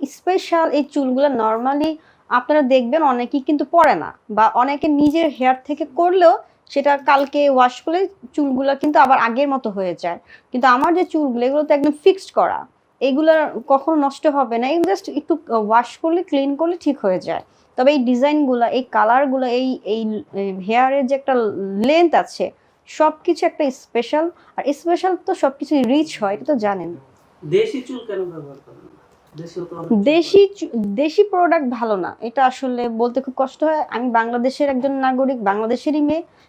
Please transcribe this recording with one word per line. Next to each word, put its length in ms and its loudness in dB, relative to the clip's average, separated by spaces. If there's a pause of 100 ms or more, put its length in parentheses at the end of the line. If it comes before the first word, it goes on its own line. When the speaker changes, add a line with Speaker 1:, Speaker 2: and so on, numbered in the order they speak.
Speaker 1:
স্পেশাল। 640 -2
এই 140 0
চুলগুলা 460 0
normally 680 -2 (340)
আপনারা 320 2
দেখবেন 420 2
অনেকেই 380 0
কিন্তু 240 -2
পরে 300 4
না, 180 -6 (160)
বা 240 2
অনেকে 340 0
নিজের 420 2
হেয়ার 260 0 (100)
থেকে 200 -6
করলেও 520 4 (320)
সেটা 280 0
কালকে 520 2
ওয়াশ 320 2
করলে 260 -2 (260)
চুলগুলা 420 0
কিন্তু 240 2
আবার 180 6
আগের 300 0
মতো 220 -4
হয়ে 320 -4
যায়। 180 -6 (320)
কিন্তু 160 2
আমার 280 4
যে 100 2
চুলগুলো, 400 -2
এগুলো 180 0
তো 100 0
একদম 180 2 (120)
ফিক্সড 280 2
করা, 360 -2 (320)
এগুলা 520 2 (160)
কখনো 280 0
নষ্ট 320 -2
হবে 300 0
না। 120 -2
এগুলো 240 0
just 220 -6
একটু 220 -2 (100)
ওয়াশ 500 0
করলে, 260 0
ক্লিন 320 -2
করলে 220 -2
ঠিক 220 -4
হয়ে 200 0
যায়। 240 -6 (320)
তবে 160 4
এই 60 2
ডিজাইনগুলা, 720 2
এই 140 -2
কালারগুলা, 680 0
এই, 340 -2
এই, 400 -4 (100)
এই 200 -6
হেয়ারের 540 0
যে 80 -2
একটা 180 -2 (540)
লেন্থ 280 4
আছে, 360 -2 (340)
সবকিছু 600 0
একটা 260 -2
স্পেশাল। 600 -4 (260)
আর 160 -2
স্পেশাল 420 -2
তো 180 -6
সবকিছু 500 -2
রিচ 380 -2
হয়, 120 -2
এটা 120 -10
তো 100 0
জানেন। 400 -4 (500)
Speaker 2:
দেশি 360 -2
চুল 260 -12
কেন 180 -6
ব্যবহার 300 -14 (100)
করেন 180 -20
না? 140 -20 (400)
দেশিও 280 -12
তো 100 -14
অনেক 140 -8
চুল 140 0
Speaker 1:
দেশি 340 2
Speaker 2:
পাওয়া 320 2
যায়। 140 -4
Speaker 1:
চু-, 120 -4
দেশি 280 2
প্রোডাক্ট 460 0
ভালো 260 -4
না, 260 -6
এটা 240 0
আসলে 440 -4
বলতে 320 -2
খুব 160 -10
কষ্ট 260 -4
হয়। 260 0
আমি 220 -4
বাংলাদেশের 580 0
একজন 220 -2
নাগরিক, 520 -2
বাংলাদেশেরই 580 -2
মেয়ে, 220 -2 (260)